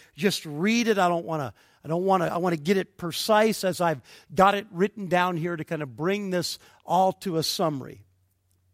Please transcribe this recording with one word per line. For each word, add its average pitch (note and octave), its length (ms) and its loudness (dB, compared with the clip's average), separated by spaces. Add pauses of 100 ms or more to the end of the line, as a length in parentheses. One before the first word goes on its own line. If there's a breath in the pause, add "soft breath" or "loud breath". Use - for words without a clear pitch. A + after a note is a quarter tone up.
(160 soft breath)
just E3 300 -2
read G#3+ 440 0
it. G3+ 80 2
I F#3 100 4
don't E3+ 180 0
wanna, D3 280 -4 (320 soft breath)
I - 20 -12
don't E3+ 160 -2
wanna, F#3+ 220 4
I E3 120 -2
wanna E3+ 200 0
get D#3+ 180 0
it F#3 220 -4
precise G#3+ 680 2
as F#3 160 -2
I've E3 220 0 (320 loud breath)
got G3 220 6
it G3+ 140 -6
written F#3+ 380 -2
down F3+ 300 2
here E3+ 180 -4
to D#3 80 -8
kind D#3 180 -6
of B2+ 140 -10
bring F#3+ 360 -4
this F3+ 280 -4 (260 soft breath)
all F#3 280 2
to E3+ 240 -4
a D3+ 60 0
summary. C#3 600 -4 (720)